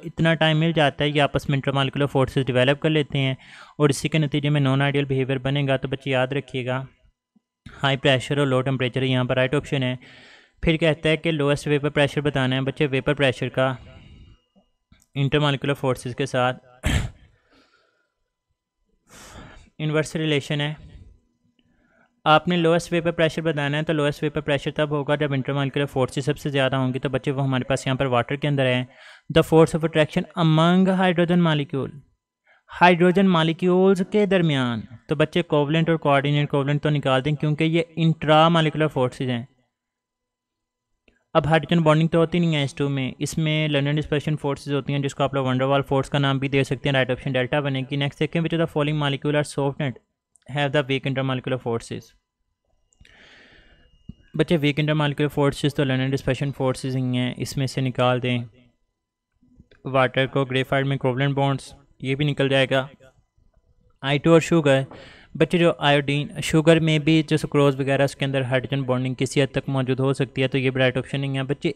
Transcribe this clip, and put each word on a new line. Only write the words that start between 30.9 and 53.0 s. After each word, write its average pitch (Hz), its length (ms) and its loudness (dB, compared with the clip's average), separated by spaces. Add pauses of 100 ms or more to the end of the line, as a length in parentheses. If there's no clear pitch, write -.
hydrogen 175 480 2
molecule, 143 420 -2 (840)
हाइड्रोजन 180 560 4
मॉलिक्यूल्स 180 720 2 (100)
के 208 160 2
दरमियान। 139 560 0 (260)
तो 156 60 -2
बच्चे 147 260 0
कोवलेंट 156 480 0
और 165 80 2
कोऑर्डिनेट 147 520 2
कोवलेंट 143 320 0
तो 151 80 0
निकाल 135 320 0
दें 147 140 -2
क्योंकि 151 300 -2
ये 160 160 2 (160)
इंट्रामॉलिक्यूलर 156 880 4
फोर्सेज 127 420 -4
हैं। 120 180 -6 (1900)
अब 143 120 2
हाइड्रोजन 160 360 2
बॉन्डिंग 156 260 4
तो 170 100 2
होती 165 200 0
नहीं 165 160 2
है 143 80 0
एच 135 140 -4
टू 143 120 -2
में, 135 320 -4
इसमें 156 480 -2
लंदन 143 260 0
डिस्पर्शन 151 400 -2
फोर्सेज 143 380 -4
होती 139 200 -2
हैं, 143 80 -2
जिसको 139 220 -4
आप 135 120 0
लोग 135 120 -2
वंडरवाल 135 340 0
फोर्स 135 280 -2
का 147 100 -2
नाम 135 200 0
भी 135 100 -4
दे 139 140 2
सकते 143 260 -4
हैं। 139 40 0
राइट 127 180 0
ऑप्शन 131 220 -6
डेल्टा 127 280 -2
बनेगी। 135 360 -4
नेक्स्ट 143 220 -4
देखें, 160 220 -2
which 156 120 -4
of 165 80 0
the 165 120 -2
following 151 260 0
molecule 147 420 -2
are 143 80 -4
softened 139 520 -4 (480)
have 143 220 -2
the 147 120 2
weak 131 220 -2
intermolecular 131 560 -2
forces? 117 500 -8 (2250)